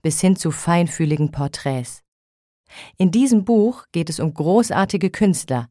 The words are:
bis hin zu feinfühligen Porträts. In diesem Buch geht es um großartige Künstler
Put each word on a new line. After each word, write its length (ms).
bis 200
hin 140
zu 160
feinfühligen 800
Porträts. 720
In 140
diesem 340
Buch 480
geht 160
es 100
um 140
großartige 800
Künstler 600